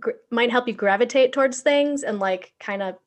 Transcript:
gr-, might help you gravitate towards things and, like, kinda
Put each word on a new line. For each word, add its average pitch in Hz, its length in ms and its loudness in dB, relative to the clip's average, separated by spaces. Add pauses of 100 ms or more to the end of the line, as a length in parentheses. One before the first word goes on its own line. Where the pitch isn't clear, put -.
gr-, 226 100 -2 (200)
might 233 200 0
help 247 160 2
you 226 80 -4
gravitate 240 580 2
towards 269 280 0
things 285 420 2
and, 214 160 -4
like, 190 400 -4
kinda 196 380 -8 (100)